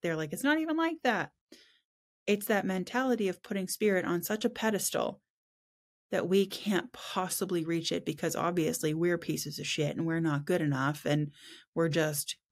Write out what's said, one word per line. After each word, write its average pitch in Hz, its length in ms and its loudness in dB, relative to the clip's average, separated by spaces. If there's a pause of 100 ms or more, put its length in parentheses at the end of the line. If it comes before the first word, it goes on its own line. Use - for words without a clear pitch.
they're 165 140 0
like, 156 180 -4
It's - 100 -8
not 302 160 4
even 311 180 0
like 330 260 0
that. 214 280 0 (920)
It's 208 220 2
that 196 180 2
mentality 214 640 0
of 185 140 -4
putting 196 240 -4
spirit 196 380 2
on 175 160 0
such 214 240 -2
a 233 40 4
pedestal - 720 0 (920)
that 180 160 0
we 196 180 6
can't 196 480 -2
possibly 180 720 -2
reach 165 260 -2
it 170 140 -2
because 156 300 -2
obviously 160 580 0
we're 170 240 2
pieces 151 420 -4
of 147 80 -8
shit 151 280 -2
and 165 100 -2
we're 165 140 0
not 147 260 2
good 180 160 2
enough 143 440 0
and 147 260 2 (440)
we're 165 140 2
just 151 480 0 (140)